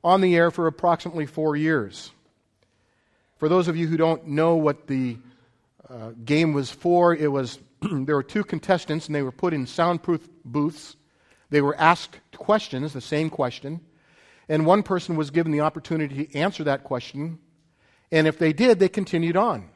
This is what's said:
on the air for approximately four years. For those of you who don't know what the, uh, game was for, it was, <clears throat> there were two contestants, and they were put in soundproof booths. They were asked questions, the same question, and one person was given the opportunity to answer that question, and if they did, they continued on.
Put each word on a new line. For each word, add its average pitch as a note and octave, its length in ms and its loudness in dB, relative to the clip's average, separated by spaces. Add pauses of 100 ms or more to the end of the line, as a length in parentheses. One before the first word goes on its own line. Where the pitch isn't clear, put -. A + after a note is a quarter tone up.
on F#3 160 6
the F3+ 160 4
air E3+ 160 4
for E3 160 0
approximately E3+ 580 -2
four D#3 300 -4
years. D3+ 560 -2 (1300)
For D3+ 100 -2
those F3+ 180 4
of E3 100 -2
you E3 120 0
who E3 80 0
don't D#3+ 320 2
know D#3+ 280 2
what D3+ 320 0
the, B2+ 280 -2 (720)
uh, A2+ 220 -14 (140)
game D3+ 280 2
was C#3 200 -2
for, F3 420 4
it D3+ 140 0
was, C3+ 320 -4 (100)
<clears throat> - 100 -20
there D3+ 360 -2
were C#3 80 0
two G#3 180 -4
contestants, E3 640 -2
and D3+ 80 -6
they D3 80 -2
were C3 80 -4
put E3+ 240 -2
in C3 120 -4
soundproof E3+ 640 -2 (160)
booths. D3 520 -4 (540)
They D3 100 4
were C#3+ 160 0
asked E3 420 2 (180)
questions, D3+ 560 -4
the C3 80 -10
same D3+ 300 -4
question, C#3+ 500 -6 (680)
and D#3 180 2
one G3+ 160 6
person F3+ 320 -4
was D3+ 160 -4
given D#3+ 220 0
the D3 80 0
opportunity D3+ 640 -4
to - 100 -12
answer E3 280 -2
that C#3 180 -2
question, D3 560 -8 (720)
and D#3 160 4
if D3+ 120 0
they D#3+ 140 2
did, G#3 280 4
they F#3+ 80 4
continued E3+ 480 -2
on. F3 400 -2